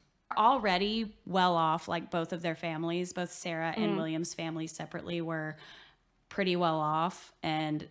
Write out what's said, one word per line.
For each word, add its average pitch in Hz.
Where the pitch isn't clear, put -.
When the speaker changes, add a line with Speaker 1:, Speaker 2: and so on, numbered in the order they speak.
Speaker 1:
already 214
well 180
off, 160
like, 170
both 165
of 170
their 165
families, 170
both 175
Sarah 165
and 170
Speaker 2:
Mm. 160
Speaker 1:
William's 160
family 160
separately 170
were 160
pretty 185
well 165
off, 160
and 156